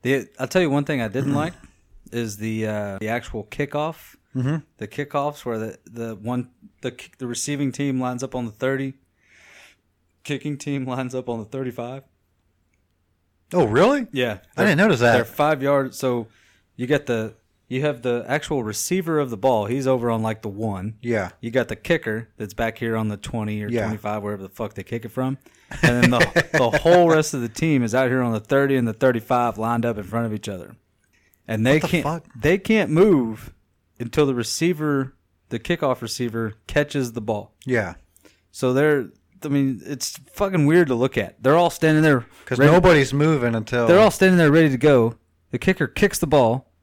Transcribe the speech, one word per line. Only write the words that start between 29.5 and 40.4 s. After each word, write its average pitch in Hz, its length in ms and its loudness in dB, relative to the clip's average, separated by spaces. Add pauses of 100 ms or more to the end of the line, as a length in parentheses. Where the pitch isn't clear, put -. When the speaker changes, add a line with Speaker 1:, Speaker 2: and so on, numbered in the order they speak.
Speaker 1:
lined 117 280 -2
up 117 100 -2
in 104 80 -10
front 113 220 -4
of 107 80 -6
each 101 140 -8
other. 92 280 -12 (720)
And 110 200 -2
they 135 100 4
Speaker 2:
What 156 60 2
the 165 60 -6
Speaker 1:
can't, 156 160 0
Speaker 2:
fuck? 156 220 -6 (120)
Speaker 1:
they 160 200 2
can't 214 320 0
move 151 640 2 (440)
until 127 280 0
the 135 80 0
receiver, 147 800 -2 (340)
the 117 100 -6
kickoff 143 440 -2
receiver, 113 520 -6 (120)
catches 143 480 -2
the 120 80 -8
ball. 104 320 -6 (100)
Speaker 2:
Yeah. 107 300 -2 (580)
Speaker 1:
So 127 220 -2
they're, 143 340 2 (340)
I 156 60 -8
mean, 135 360 -2
it's - 340 -10 (140)
fucking 190 340 0